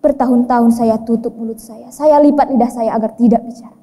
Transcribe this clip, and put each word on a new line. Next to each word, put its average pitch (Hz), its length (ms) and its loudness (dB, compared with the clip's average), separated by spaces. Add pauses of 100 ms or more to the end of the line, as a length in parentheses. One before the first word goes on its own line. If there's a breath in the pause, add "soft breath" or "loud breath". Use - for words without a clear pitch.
Bertahun-tahun 240 760 0
saya 220 240 -2
tutup 233 320 -6
mulut 226 240 -12
saya, 233 320 -20
saya 294 320 2
lipat 277 320 2
lidah 240 160 0
saya 226 240 -4
agar 220 240 -4
tidak 233 280 2
bicara. - 380 -18